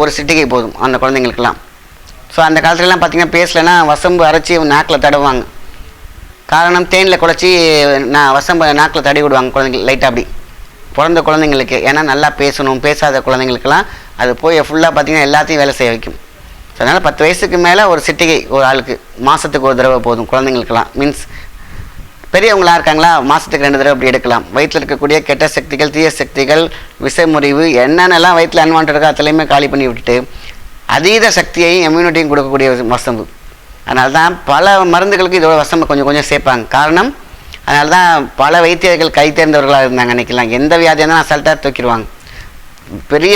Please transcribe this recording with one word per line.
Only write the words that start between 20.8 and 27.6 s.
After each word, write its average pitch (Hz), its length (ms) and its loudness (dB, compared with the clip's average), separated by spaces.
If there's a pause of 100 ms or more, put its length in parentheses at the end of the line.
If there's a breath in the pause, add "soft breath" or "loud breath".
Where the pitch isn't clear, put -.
மீன்ஸ் 139 220 -4 (1120 loud breath)
பெரியவங்களா 190 440 2
இருக்காங்களா, 156 340 2 (180)
மாசத்துக்கு 147 380 0
ரெண்டு 139 120 2
தடவை 139 140 2
அப்படி 131 180 0
எடுக்கலாம். 123 320 -2 (120)
வயித்துல 151 260 0
இருக்கக்கூடிய 147 360 -2 (120)
கெட்ட 139 160 0 (100)
சக்திகள், 143 400 -4
தீய 156 140 2 (100)
சக்திகள், 143 440 0 (420 loud breath)
விஷமுறிவு, 147 580 0 (220)